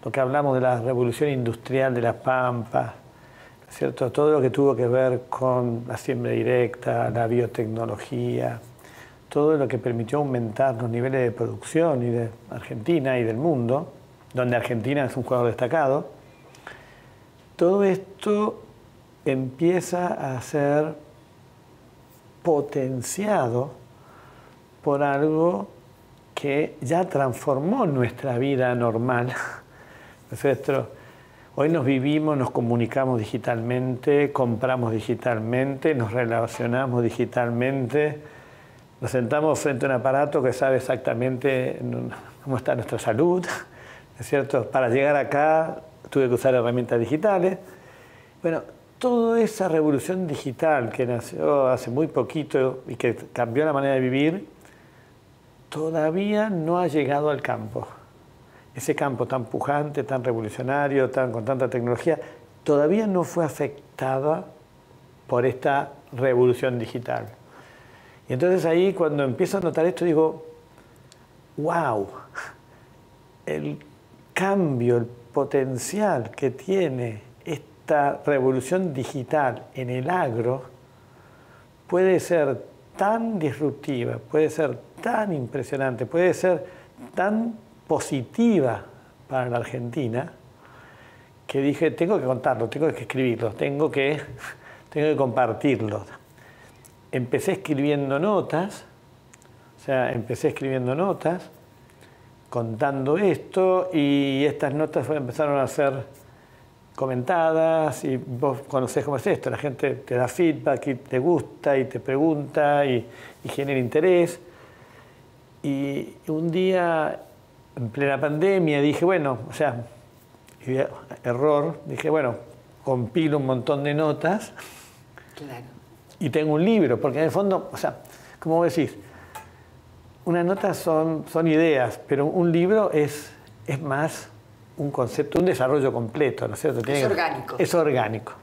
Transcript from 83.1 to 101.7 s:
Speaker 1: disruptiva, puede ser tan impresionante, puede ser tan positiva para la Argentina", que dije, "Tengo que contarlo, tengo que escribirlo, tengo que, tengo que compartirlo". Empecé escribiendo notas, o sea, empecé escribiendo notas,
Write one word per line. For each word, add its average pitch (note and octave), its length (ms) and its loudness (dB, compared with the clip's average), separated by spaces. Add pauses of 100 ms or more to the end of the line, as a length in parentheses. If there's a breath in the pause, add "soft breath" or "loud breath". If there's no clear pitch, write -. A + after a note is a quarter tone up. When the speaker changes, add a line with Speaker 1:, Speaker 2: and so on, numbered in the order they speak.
Speaker 1:
disruptiva, B2+ 800 -2
puede D3+ 320 2
ser C#3+ 280 -2 (240)
tan A3 320 -2
impresionante, C3 720 -4
puede E3+ 280 2
ser F#3 320 0 (500 loud breath)
tan G#3+ 400 0 (320)
positiva C#3+ 960 0 (440 loud breath)
para B2+ 220 -2
la A#2+ 80 -2
Argentina", A#2+ 760 -4 (1120 loud breath)
que C3+ 140 -2
dije, C#3+ 300 2
"Tengo F3 280 0
que B2+ 60 -4
contarlo, B2+ 440 0
tengo C#3+ 240 0
que - 80 -8
escribirlo, A#2 520 0
tengo C#3+ 360 0
que, C#3+ 320 0 (720 loud breath)
tengo D3+ 160 0
que D3+ 80 2
compartirlo". A2+ 880 0 (1080 loud breath)
Empecé C3 420 -2
escribiendo C#3+ 640 0
notas, F#3 640 -2 (920 loud breath)
o - 60 -20
sea, C3 280 0
empecé A#2+ 380 -2
escribiendo C3 440 -2
notas, F3 560 -2 (1000 loud breath)